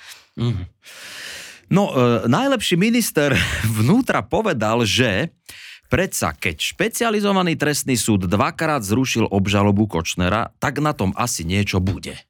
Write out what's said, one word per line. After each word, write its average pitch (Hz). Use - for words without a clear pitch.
Mhm. 104
No, 196
e, 120
najlepší 220
minister 170
<laughs> 110
vnútra 147
povedal, 123
že 113
predsa, 131
keď -
špecializovaný 202
trestný 139
súd 104
dvakrát 139
zrušil 113
obžalobu 101
Kočnera, 90
tak 143
na 151
tom 101
asi 117
niečo 98
bude. 90